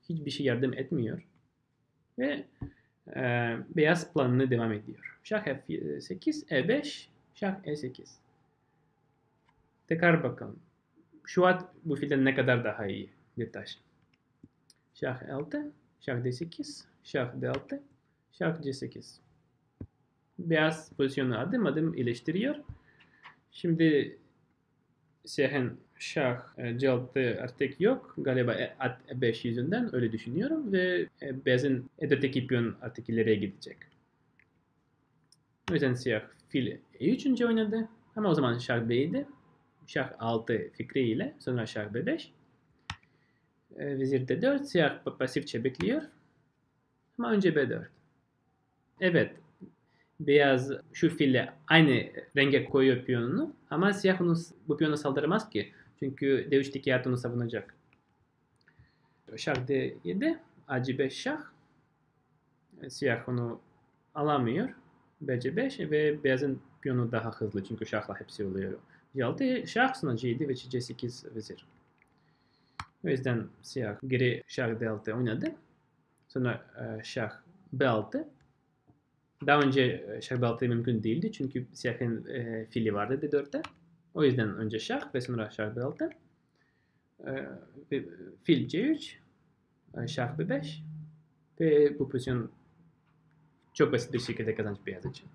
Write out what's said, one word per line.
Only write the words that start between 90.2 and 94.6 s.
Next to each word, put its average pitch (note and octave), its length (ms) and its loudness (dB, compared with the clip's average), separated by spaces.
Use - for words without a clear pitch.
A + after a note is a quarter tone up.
B E3+ 100 -2
beş C#4 340 -6
ve D3 380 6
bu C3 100 -2
pozisyon B2 420 -2
çok - 180 4
basit - 200 0
bir A#2+ 60 -2
şekilde A2 360 -2
kazanç G#2 320 -4